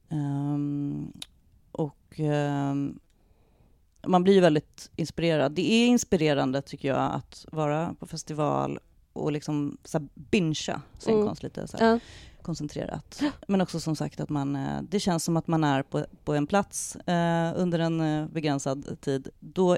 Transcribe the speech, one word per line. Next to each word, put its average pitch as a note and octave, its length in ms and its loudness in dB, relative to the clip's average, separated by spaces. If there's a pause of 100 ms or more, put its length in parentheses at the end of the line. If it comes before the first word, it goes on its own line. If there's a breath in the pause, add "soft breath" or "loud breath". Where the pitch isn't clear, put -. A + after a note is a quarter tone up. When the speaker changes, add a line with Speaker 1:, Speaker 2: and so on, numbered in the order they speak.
Speaker 1:
Ehm, C#3+ 1040 -4 (600)
och, - 480 -6
ehm, C#3+ 800 -2 (1080)
man F3+ 160 4
blir G3 100 8
ju F#3+ 80 8
väldigt D#3 540 2
inspirerad. D#3 560 0
Det D#3+ 220 0
är A#3 140 6
inspirerande, D3 760 2
tycker - 260 -8
jag, C3+ 260 0
att - 380 -10
vara D#3 480 -2
på - 80 -14
festival C#3+ 720 -4 (340)
och D3+ 180 -4
liksom D3 520 -4
så - 140 -4
här D3 160 -4
bingea D#3+ 680 -2 (180)
scenkonst G#3+ 440 0
Speaker 2:
Mm. - 60 -8
Speaker 1:
lite - 180 -10
så - 100 -10
här A3+ 160 6
Speaker 2:
Ja. A#3 60 2 (420 loud breath)
Speaker 1:
koncentrerat. - 800 -8
Speaker 2:
Ja. C#4+ 100 0 (160)
Speaker 1:
Men G3 140 2
också E3+ 180 -4
som D#3 160 -2
sagt - 240 -6
att D3+ 100 -6
man, C#3+ 260 -2
eh, C#3 340 -4
det G3+ 100 -2
känns - 240 0
som E3 140 0
att D#3+ 100 -2
man E3 160 2
är C#3 200 2
på, - 220 -4 (180)
på D3+ 100 -2
en D3 140 2
plats, - 480 -2
eh, E3+ 600 0
under F3 240 0
en, E3 220 0
eh, D#3 260 0
begränsad D3 760 0
tid C3+ 280 -2 (100)
då F3+ 380 4